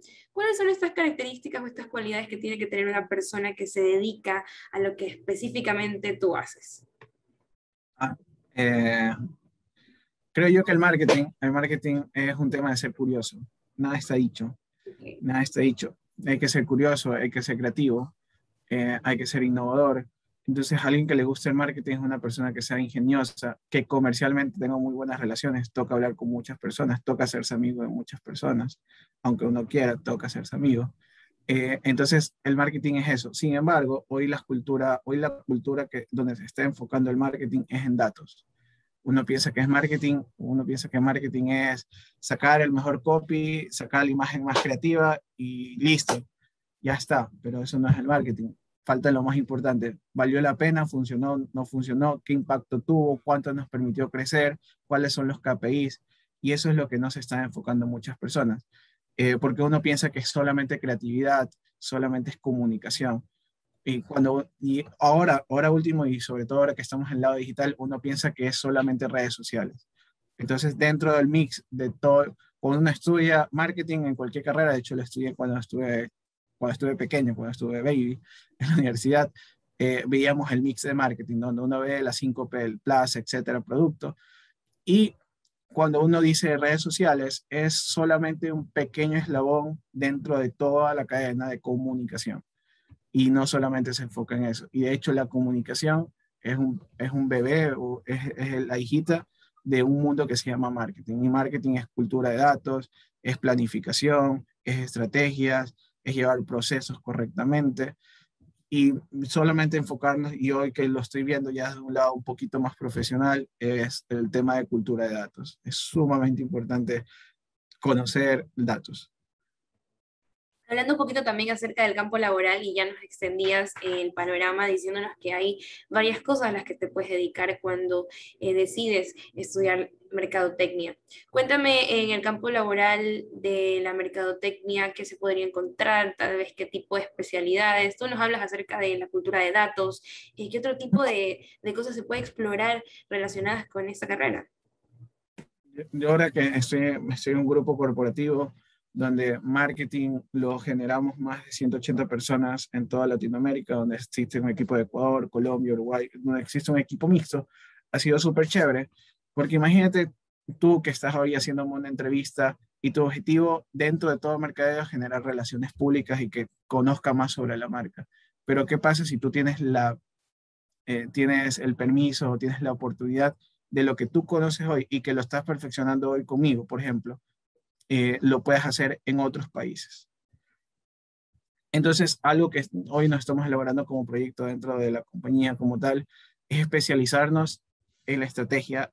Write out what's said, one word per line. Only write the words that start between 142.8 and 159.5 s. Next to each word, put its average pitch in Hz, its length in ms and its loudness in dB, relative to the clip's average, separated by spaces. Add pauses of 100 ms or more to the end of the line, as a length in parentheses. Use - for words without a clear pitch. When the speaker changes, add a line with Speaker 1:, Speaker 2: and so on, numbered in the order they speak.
Speaker 1:
relacionadas 202 580 -4
con 196 220 -6
esta 202 160 -10
carrera? 135 420 -2 (1300)
Speaker 2:
Yo, 147 180 -12
yo 147 160 0
ahora 160 220 6
que 139 180 2
estoy, 139 500 0 (120)
estoy 135 240 -2
en 139 60 2
un 139 60 2
grupo 143 300 2
corporativo 139 800 0 (400)
donde 127 460 0
marketing 135 800 -2 (120)
lo 127 260 -2
generamos 131 600 -2
más 135 280 -6
de - 40 -20
ciento 127 280 -2
ochenta 123 280 -2
personas 127 680 -2
en 120 140 -4
toda 127 180 0
Latinoamérica, 123 680 -2
donde 117 220 -2
existe 120 420 -6
un 123 120 0
equipo 120 260 -2
de 117 60 2
Ecuador, 131 480 0
Colombia, 123 420 0
Uruguay, 120 400 -2
donde 127 300 -2
existe 143 280 -6
un 147 60 2
equipo 143 320 0
mixto, 160 400 2 (420)
ha 135 80 -2
sido 147 200 4
súper 156 300 2
chévere, 139 420 2 (420)
porque 143 220 0